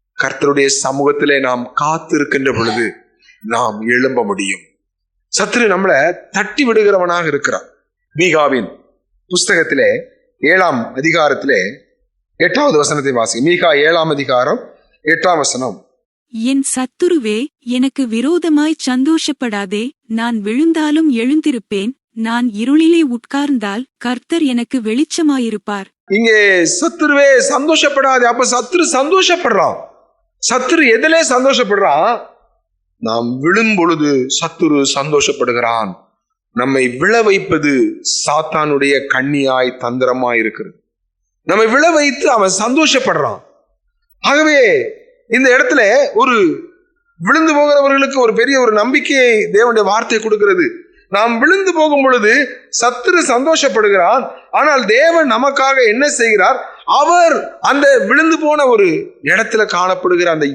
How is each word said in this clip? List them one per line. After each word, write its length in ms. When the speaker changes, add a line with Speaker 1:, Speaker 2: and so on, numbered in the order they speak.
Speaker 1:
கர்த்தருடைய 500
சமூகத்திலே 580
நாம் 360
காத்திருக்கின்ற 800
பொழுது 360
நாம் 380
எழும்ப 440
முடியும். 400
சத்துரு 360
நம்மளை 300
தட்டி 340
விடுகிறவனாக 640
இருக்கிறான். 420
மீகாவின் 540
புஸ்தகத்திலே 600
ஏழாம் 440
அதிகாரத்திலே 640
எட்டாவது 360
வசனத்தை 360
வாசி. 280
மீகா 360
ஏழாம் 320
அதிகாரம் 520
எட்டாம் 320
வசனம். 500
Speaker 2:
"என் 300
சத்துருவே, 760
எனக்கு 400
விரோதமாய் 680
சந்தோஷப்படாதே. 960
நான் 340
விழுந்தாலும் 720
எழுந்திருப்பேன். 800
நான் 340
இருளிலே 600
உட்கார்ந்தால் 760
கர்த்தர் 440
எனக்கு 380
வெளிச்சமாயிருப்பார்." 1080
Speaker 1:
இங்கே, 300
"சத்துருவே 540
சந்தோஷப்படாதே." 800
அப்ப 240
சத்துரு 420
சந்தோஷப்படுறான். 880
சத்துரு 460
எதிலே 360
சந்தோஷப்படுறான்? 880
நாம் 260
விழும் 360
பொழுது 360
சத்துரு 580
சந்தோஷப்படுகிறான். 1040
நம்மை 260
விழ 260
வைப்பது 520
சாத்தானுடைய 840
கண்ணியாய் 720
தந்திரமாய் 640
இருக்கிறது. 360
நம்மை 220
விழ 220
வைத்து 380
அவன் 280
சந்தோஷப்படுறான். 840
ஆகவே 340
இந்த 180
இடத்துல 340
ஒரு 220
விழுந்து 320
போகிறவர்களுக்கு 640
ஒரு 160
பெரிய 240
ஒரு 160
நம்பிக்கையை 580
தேவனுடைய 360
வார்த்தை 340
கொடுக்கிறது. 480
நாம் 240
விழுந்து 360
போகும் 320
பொழுது 280
சத்துரு 520
சந்தோஷப்படுகிறான். 960
ஆனால் 360
தேவன் 400
நமக்காக 560
என்ன 260
செய்கிறார்? 480
அவர் 420
அந்த 240
விழுந்து 360
போன 280
ஒரு 200
இடத்துல 440
காணப்படுகிற 640
அந்த 240